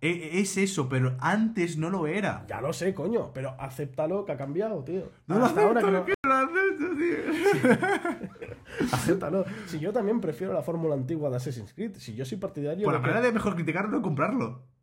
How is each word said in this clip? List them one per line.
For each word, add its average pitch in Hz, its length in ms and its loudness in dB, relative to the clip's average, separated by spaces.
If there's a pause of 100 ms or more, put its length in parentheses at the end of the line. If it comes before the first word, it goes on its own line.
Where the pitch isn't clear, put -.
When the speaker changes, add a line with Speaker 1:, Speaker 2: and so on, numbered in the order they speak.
Speaker 1:
E-, 165 380 0
es 196 180 0
eso, 190 320 2
pero 127 280 2
antes 175 600 2
no 160 120 0
lo 180 160 0
era. 160 420 -2
Speaker 2:
Ya 98 120 -6
lo 147 140 -2
sé, 185 180 -2
coño, 180 400 -2
pero 131 260 -6
acéptalo 156 680 -4
que 160 60 -2
ha 139 40 -6
cambiado, 156 480 -4
tío. 165 260 -6 (160)
Speaker 1:
No 180 120 4
lo 247 80 8
Speaker 2:
Hasta 349 160 4
ahora - 180 6
Speaker 1:
acepto, 392 240 4
Speaker 2:
que 370 80 0
no - 20 2
Speaker 1:
que - 80 -
no 269 60 2
lo 269 80 6
acepto, 330 1500 2 (400)
tío. - 280 -14 (300)
Speaker 2:
<laughs> - 60 -4
Acéptalo. 156 520 0 (220)
Si 165 120 -6
yo 175 140 -4
también 220 280 0
prefiero 185 320 -4
la 165 100 0
fórmula 165 320 -2
antigua 143 360 -2
de 127 60 -2
Assassin's 120 360 -6
Creed, 208 240 -8
si - 180 -12
yo 127 100 -6
soy 196 140 -6
partidario 175 460 -4
Speaker 1:
Por 180 80 4
Speaker 2:
de 160 60 2
Speaker 1:
la 123 40 -2
Speaker 2:
que 135 80 2
Speaker 1:
manera 233 160 2
de 233 60 2
mejor 208 220 0
criticarlo, 170 360 -2
no 269 120 0
comprarlo. 165 800 -2